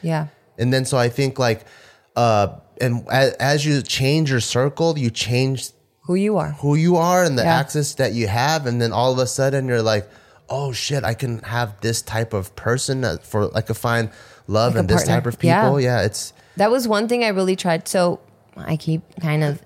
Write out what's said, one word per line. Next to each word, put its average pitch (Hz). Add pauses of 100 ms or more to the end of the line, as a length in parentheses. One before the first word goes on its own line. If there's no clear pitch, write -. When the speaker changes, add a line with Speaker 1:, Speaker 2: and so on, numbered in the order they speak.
Speaker 1:
Yeah. 156 (300)
Speaker 2:
And 127
then 131
so 135
I 120
think, 135
like, 117 (500)
uh, 110 (340)
and 120
a-, 135
as 143
you 143
change 139
your 127
circle, 147
you 123
change 123 (360)
Speaker 1:
Who 180
you 202
are. 151
Speaker 2:
who 147
you 170
are 180
and 147
the 113
Speaker 1:
Yeah. 165
Speaker 2:
access 143
that 104
you 113
have. 135
And 120
then 117
all 120
of 127
a 127
sudden 135
you're 120
like, 107 (420)
"Oh 135
shit, 139
I 113
can 117
have 113
this 113
type 113
of 95
person 131
that 85
for, 104
I -
could -
find 117 (380)
love 113
Speaker 1:
Like 113
a -
Speaker 2:
in -
this 92
Speaker 1:
partner. 110
Speaker 2:
type 120
of 120
people." 170
Speaker 1:
Yeah. 123
Speaker 2:
Yeah, 95
it's - (240)
Speaker 1:
That 202
was 247
one 214
thing 240
I 220
really 190
tried. 170
So 175 (360)
I -
keep 160 (200)
kind 156
of 147